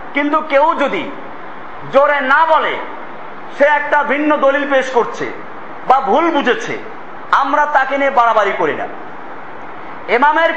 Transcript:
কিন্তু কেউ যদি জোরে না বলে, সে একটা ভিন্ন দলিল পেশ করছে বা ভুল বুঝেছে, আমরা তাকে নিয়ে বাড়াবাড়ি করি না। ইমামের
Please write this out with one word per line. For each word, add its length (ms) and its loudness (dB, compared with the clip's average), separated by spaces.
কিন্তু 280 0
কেউ 380 2
যদি 320 -2
জোরে 280 4
না 240 4
বলে, 300 2
সে 60 4
একটা 400 2
ভিন্ন 340 2
দলিল 320 2
পেশ 220 2
করছে 400 -2
বা 140 6
ভুল 300 2
বুঝেছে, 460 0
আমরা 340 2
তাকে 320 0
নিয়ে 120 2
বাড়াবাড়ি 480 4
করি 160 0
না। 140 -6
ইমামের 460 4